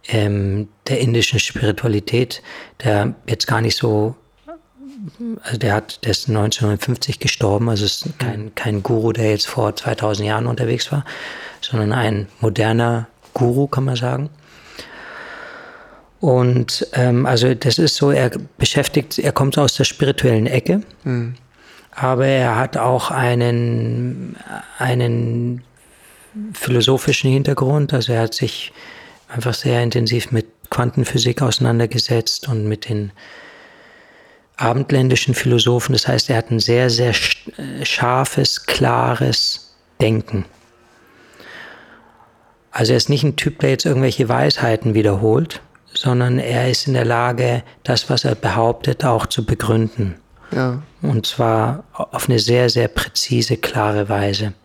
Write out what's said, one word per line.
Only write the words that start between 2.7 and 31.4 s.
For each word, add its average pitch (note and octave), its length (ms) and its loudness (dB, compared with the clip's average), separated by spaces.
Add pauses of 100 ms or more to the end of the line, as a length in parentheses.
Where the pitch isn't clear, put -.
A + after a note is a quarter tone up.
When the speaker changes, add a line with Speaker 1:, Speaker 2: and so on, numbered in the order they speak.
Speaker 1:
der G#2+ 300 2 (140)
jetzt - 200 -2
gar A2 140 0
nicht A2+ 160 0
so, A2 380 0 (1300)
also A#2+ 140 -6
der G#2 180 0
hat, - 300 -6
der A2 60 0
ist - 180 -4
neunzehnhundertfünfzig G#2+ 920 0
gestorben, G#2+ 500 0
also G#2 160 0
ist - 220 -4 (120)
kein, G#2 260 -6
Speaker 2:
Mhm. G#2+ 100 -16
Speaker 1:
kein G#2 280 -2
Guru, A2+ 280 2
der A2 180 0
jetzt G#2+ 180 0
vor G#2+ 280 -2
zweitausend G#2+ 520 -2
Jahren G#2+ 200 0
unterwegs A#2+ 440 -2
war, C#3+ 140 0 (560)
sondern G#2+ 320 0
ein A2 340 0 (140)
moderner A2+ 680 2 (260)
Guru, B2+ 340 2
kann C3+ 180 -2
man C3 100 0
sagen. B2+ 340 -4 (1900)
Und, B2 720 2
ähm, B2 320 2
also B2+ 280 4
das B2 260 0
ist D#3+ 180 2
so, C#3+ 140 4
er C3 200 2 (260)
beschäftigt, - 640 0
er C#3+ 140 0
kommt C#3 240 0
aus C#3+ 180 4
der - 80 0
spirituellen B2 640 2
Ecke, D3 340 0 (220)
Speaker 2:
Mhm. B2 320 -4 (560)
Speaker 1:
aber B2+ 360 0
er B2+ 280 2
hat B2 220 -2
auch B2 340 0
einen, A#2+ 1300 0 (420)
einen A#2+ 840 -2 (920)
philosophischen B2+ 760 0
Hintergrund, C#3 640 2
also B2 200 0
er A2+ 80 2
hat A2+ 120 0
sich - 380 -6 (560)
einfach B2 260 -4
sehr A#2+ 300 0
intensiv A#2+ 480 0
mit A2+ 140 0 (240)
Quantenphysik B2 720 0